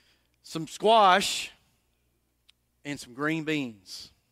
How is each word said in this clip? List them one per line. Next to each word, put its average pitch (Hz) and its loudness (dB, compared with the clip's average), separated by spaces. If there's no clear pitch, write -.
Some 160 -10
squash 202 2
and 143 -10
some 120 -20
green 151 -4
beans. 131 -8